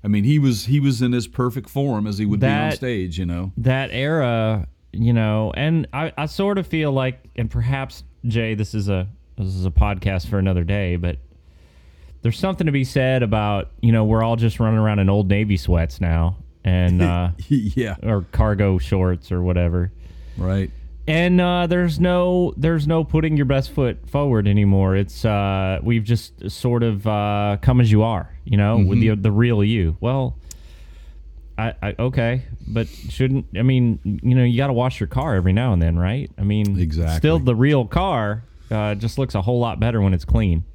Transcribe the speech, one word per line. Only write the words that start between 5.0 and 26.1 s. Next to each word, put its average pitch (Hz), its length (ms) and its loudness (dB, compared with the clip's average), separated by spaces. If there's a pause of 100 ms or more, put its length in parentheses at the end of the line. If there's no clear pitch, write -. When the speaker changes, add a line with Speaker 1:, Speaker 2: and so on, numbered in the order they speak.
Speaker 2:
know, 110 420 0
and 156 380 0
I, 156 240 -6
I 143 80 -6
sort 196 320 -2
of 185 100 -4
feel 156 240 -2
like, 131 320 -2 (120)
and 117 140 -4
perhaps, 131 540 -4 (220)
Jay, 113 300 -2
this 104 200 -4
is 101 140 -4
a, 95 180 -2 (300)
this 98 100 -6
is 92 180 -4
a 92 60 0
podcast 95 560 0
for 101 100 -2
another 92 260 2
day, 92 320 -2
but 87 220 -2 (1040)
there's - 180 0
something 190 260 -2
to 151 60 0
be 139 120 0
said 131 400 2
about, 104 480 -2 (100)
you 113 100 4
know, 113 140 4
we're 113 180 2
all 117 120 0
just 113 240 0
running 110 200 2
around 107 200 2
in 95 100 4
Old 101 200 4
Navy 101 280 2
sweats 82 420 0
now, 82 380 0 (260)
and, 90 380 2
Speaker 1:
<laughs> - 20 4
Speaker 2:
uh, 87 280 0 (160)
Speaker 1:
Yeah. 113 560 -2
Speaker 2:
or 101 280 0
cargo 101 460 2
shorts 92 540 -2
or 90 100 -2
whatever. 87 500 0 (460)
Speaker 1:
Right. 95 320 -2 (380)
Speaker 2:
And, 175 320 2
uh, 180 280 0
there's 175 320 0
no, 180 580 2
there's 156 300 0
no 160 160 2
putting 156 340 0
your 143 80 2
best 135 260 0
foot - 380 -2
forward 127 380 2
anymore. 98 480 4
It's, 98 280 -4
uh, 98 600 0
we've 113 200 0
just 104 460 -4